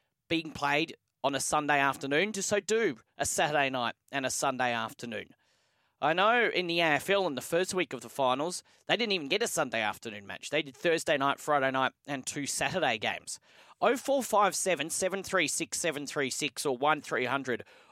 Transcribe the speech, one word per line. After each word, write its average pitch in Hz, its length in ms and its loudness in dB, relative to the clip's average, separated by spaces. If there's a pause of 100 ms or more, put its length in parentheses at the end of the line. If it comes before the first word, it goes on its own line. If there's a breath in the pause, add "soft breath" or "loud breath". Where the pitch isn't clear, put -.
(300)
being 165 220 0
played 147 440 0 (280)
on 139 100 2
a 135 60 0
Sunday 147 400 2
afternoon? 139 520 2
Do 196 100 -6
so 208 180 0
do 196 380 0 (200)
a - 80 0
Saturday 147 460 2
night 123 240 -2 (160)
and 135 140 -2
a 127 40 2
Sunday 127 420 0
afternoon. 113 580 -6 (680)
I 151 140 2
know 214 400 4
in 180 140 -2
the 170 120 0
A 170 40 4
F 151 260 2
L 196 160 4
in 156 80 0
the 123 80 -6
first 180 320 0
week 180 180 -2
of 123 100 -8
the 117 80 -14
finals, 139 520 0 (260 soft breath)
they 170 80 4
didn't 214 180 0
even 151 160 -4
get 196 120 2
a 233 60 0
Sunday 123 340 -2
afternoon 104 460 -6
match. - 240 -10
They 151 100 0
did 143 160 -8
Thursday 165 400 2
night, 139 220 0
Friday 139 320 2
night, 131 220 0 (120)
and 135 180 -6
two 143 220 -6
Saturday 139 540 0
games. 98 400 -6 (420 loud breath)
Oh 240 160 4
four 269 240 0
five 202 320 2
seven 165 380 -2
seven 190 320 -2
three 175 240 0
six - 320 -4
seven 147 260 -2
three 135 240 -2
six - 380 -4
or 131 100 0
one 147 240 2
three 127 240 -2
hundred 123 380 -4 (280 loud breath)